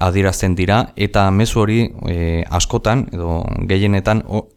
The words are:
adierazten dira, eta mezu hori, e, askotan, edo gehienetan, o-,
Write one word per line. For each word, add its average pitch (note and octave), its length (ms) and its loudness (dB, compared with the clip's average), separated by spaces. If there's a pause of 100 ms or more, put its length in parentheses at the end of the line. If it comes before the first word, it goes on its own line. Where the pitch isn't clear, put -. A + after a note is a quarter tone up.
adierazten F#2 560 0
dira, G2 240 2 (120)
eta G2+ 360 0
mezu A2 320 2
hori, G#2+ 160 2 (320)
e, E2 400 0
askotan, A2 640 0
edo E2+ 260 -4 (300)
gehienetan, G2+ 560 2
o-, G#2 300 -4